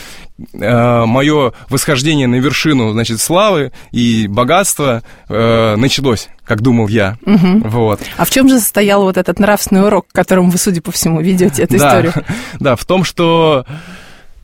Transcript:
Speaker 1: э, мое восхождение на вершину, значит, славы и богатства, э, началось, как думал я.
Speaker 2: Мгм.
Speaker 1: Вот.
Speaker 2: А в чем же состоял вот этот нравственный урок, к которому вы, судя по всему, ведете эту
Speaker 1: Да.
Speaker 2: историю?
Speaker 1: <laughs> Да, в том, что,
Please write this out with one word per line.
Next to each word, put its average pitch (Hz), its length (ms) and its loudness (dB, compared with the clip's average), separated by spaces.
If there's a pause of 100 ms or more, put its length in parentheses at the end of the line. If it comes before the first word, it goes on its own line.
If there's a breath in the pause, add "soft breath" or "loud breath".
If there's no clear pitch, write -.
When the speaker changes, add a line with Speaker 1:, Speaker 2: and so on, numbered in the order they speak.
(540 loud breath)
Speaker 1:
э, 117 500 0
мое 135 480 0 (160 loud breath)
восхождение 139 600 0
на 120 80 0
вершину, 127 560 0
значит, 113 280 -4
славы 170 520 0 (180 loud breath)
и 117 380 0
богатства, 123 720 0 (260 soft breath)
э, 113 480 2
началось, 131 520 0 (180)
как 107 140 -2
думал 117 280 2
я. 104 280 0 (100)
Speaker 2:
Мгм. 190 400 4
Speaker 1:
Вот. 110 340 0 (160)
Speaker 2:
А - 80 -2
в - 60 -2
чем 262 180 2
же 262 120 4
состоял 202 420 0
вот 190 140 0
этот 180 240 -2
нравственный 202 440 2
урок, 208 240 0
к - 60 -20
которому 180 360 2
вы, 175 80 0
судя 175 220 -2
по 175 120 -10
всему, 165 280 -2
ведете 180 440 2
эту 175 140 0
Speaker 1:
Да. - 100 4
Speaker 2:
историю? 165 240 2
Speaker 1:
<laughs> - 480 -8
Да, 135 160 0
в - 80 -10
том, 185 200 0
что, 165 600 0 (800 loud breath)